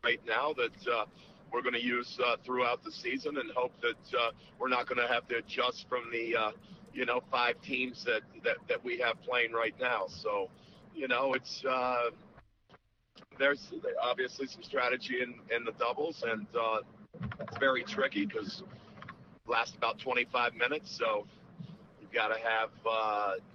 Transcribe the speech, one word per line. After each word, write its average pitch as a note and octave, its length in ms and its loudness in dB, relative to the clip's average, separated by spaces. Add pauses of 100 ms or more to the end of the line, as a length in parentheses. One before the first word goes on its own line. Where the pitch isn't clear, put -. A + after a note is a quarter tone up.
right A#2+ 240 2
now B2 240 2
that, B2 420 0
uh, A2 120 2 (480)
we're A#2+ 80 0
gonna B2 160 0
use, B2 480 0
uh, A#2+ 180 4
throughout B2 400 2
the - 80 -10
season C3+ 460 -4
and A#2 140 -2
hope B2 280 0
that, A#2+ 400 -2
uh, A#2 120 2 (280)
we're B2+ 80 0
not B2 200 2
gonna A#2+ 200 2
have A#2+ 200 2
to A#2+ 100 -2
adjust A#2+ 500 -2
from A#2+ 240 -4
the, A#2 240 -2
uh, A2 160 2 (420)
you B2+ 120 -2
know, B2 160 2 (100)
five A#2+ 300 2
teams B2+ 420 -4
that, A2+ 200 0 (200)
that, A2+ 140 2 (100)
that A#2 160 0
we A#2+ 140 -2
have A#2 240 0
playing A#2+ 320 2
right A#2 260 2
now. A#2 300 0
So, G#2 400 -2 (440)
you C#3 140 -4
know, C3 260 2
it's, - 300 -6
uh, B2+ 460 2 (1300)
there's C#3 340 2 (300)
obviously B2+ 460 -2
some - 160 -14
strategy B2 580 0
in, B2 140 -4 (200)
in A#2 80 0
the A2+ 100 -4
doubles, C#3+ 540 -2
and, G#2+ 200 -2 (120)
uh, A2 200 2 (600)
it's - 180 -8
very C3 260 4
tricky C3 420 0
'cause G2+ 360 -6
it - 880 -18
lasts A#2 280 0
about A2+ 220 0
twenty-five A#2+ 560 2
minutes, B2+ 360 0
so G#2+ 340 2 (760)
you've - 100 -18
gotta A2 280 2
have, A2+ 320 2 (180)
uh, G#2+ 460 2 (200)